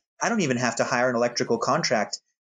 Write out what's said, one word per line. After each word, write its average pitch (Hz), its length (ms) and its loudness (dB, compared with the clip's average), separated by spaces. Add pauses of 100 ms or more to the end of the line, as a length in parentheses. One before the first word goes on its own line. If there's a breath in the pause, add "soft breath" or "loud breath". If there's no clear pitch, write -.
(220)
I 175 80 0
don't 226 100 0
even 131 160 2
have 120 200 0
to 123 80 0
hire 127 260 0
an 123 60 -2
electrical 120 420 0
contract, 127 640 -2 (240)